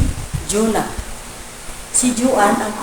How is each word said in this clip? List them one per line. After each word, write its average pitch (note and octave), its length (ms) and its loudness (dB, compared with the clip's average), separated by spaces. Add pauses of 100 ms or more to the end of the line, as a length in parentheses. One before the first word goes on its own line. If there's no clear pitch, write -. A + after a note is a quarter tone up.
(520)
Juna. G#3+ 340 2 (1040)
Si B3 240 2
Juan, A3 460 4
ang G#3+ 240 -2